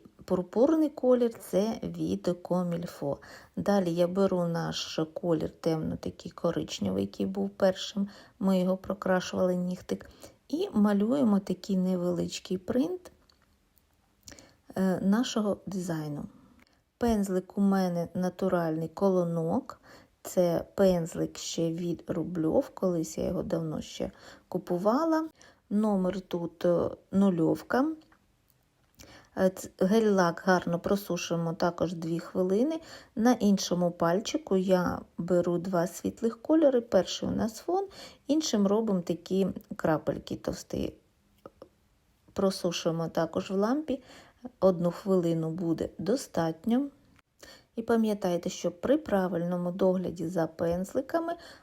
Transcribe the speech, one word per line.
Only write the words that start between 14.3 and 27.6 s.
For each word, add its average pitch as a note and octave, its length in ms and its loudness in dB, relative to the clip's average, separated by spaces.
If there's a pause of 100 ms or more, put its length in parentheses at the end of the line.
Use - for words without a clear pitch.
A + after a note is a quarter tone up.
е, F#3 240 2
нашого G#3 560 2 (100)
дизайну. E3 580 -6 (720)
Пензлик G3 600 0
у - 20 4
мене F#3 540 2
натуральний F3 760 0
колонок, F3 920 0 (420)
це F3 420 2 (100)
пензлик E3 640 2
ще E3 320 -2
від E3+ 360 -4
Рубльов, E3 640 0
колись F3 500 -2
я - 60 -2
його F#3 180 -2
давно E3 380 -4
ще - 300 -8 (380)
купувала. B3+ 800 0 (420)
Номер G3 500 0
тут, E3+ 440 -6
е, F3 260 2 (220)
нульовка. F#3+ 720 2 (1500)